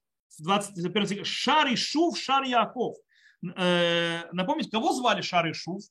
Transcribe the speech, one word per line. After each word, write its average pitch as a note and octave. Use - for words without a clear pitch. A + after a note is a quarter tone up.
с -
двадцать G3
первого F3+
стиха, G#3
«Шар C#4+
Ишув, D#4+
Шар C4+
Яков». A#3+
Э, E3+
напомните, F#3+
кого C#4
звали A#3+
Шар E3
Ишув? F3